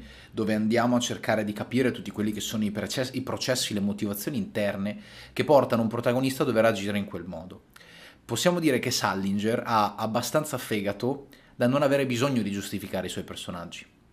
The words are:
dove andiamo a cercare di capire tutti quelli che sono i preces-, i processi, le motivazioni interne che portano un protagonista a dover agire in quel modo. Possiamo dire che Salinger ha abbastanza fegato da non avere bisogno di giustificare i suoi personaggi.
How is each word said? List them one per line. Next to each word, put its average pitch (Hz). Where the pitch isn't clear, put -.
dove 110
andiamo 113
a 120
cercare 110
di 104
capire 120
tutti 98
quelli 104
che 104
sono 107
i 101
preces-, 107
i 127
processi, -
le 101
motivazioni 101
interne 101
che 123
portano 127
un 113
protagonista 123
a 143
dover 113
agire 101
in 98
quel 85
modo. 90
Possiamo 175
dire 143
che 127
Salinger 101
ha 107
abbastanza 120
fegato 107
da 120
non 139
avere 139
bisogno 123
di 101
giustificare 98
i 90
suoi 95
personaggi. -